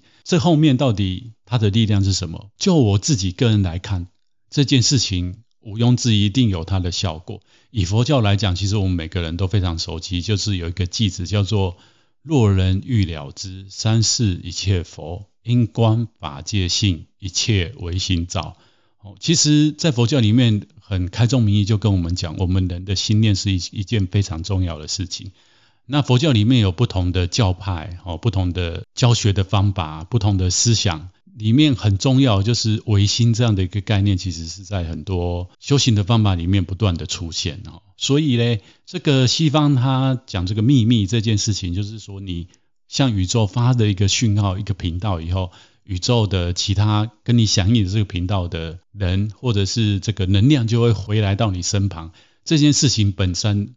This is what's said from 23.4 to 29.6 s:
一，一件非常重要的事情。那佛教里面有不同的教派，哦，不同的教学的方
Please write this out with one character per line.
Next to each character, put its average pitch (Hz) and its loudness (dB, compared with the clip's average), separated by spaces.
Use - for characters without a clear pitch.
一， 95 2
一 107 -6
件 101 -2
非 101 2
常 82 -8
重 92 -2
要 82 -4
的 76 -14
事 85 -6
情。 - -12
那 139 0
佛 123 2
教 165 2
里 104 4
面 123 4
有 98 2
不 117 0
同 90 -2
的 90 0
教 92 0
派， 87 -10
哦， 85 -10
不 113 -2
同 90 0
的 85 -6
教 117 2
学 104 2
的 98 0
方 98 2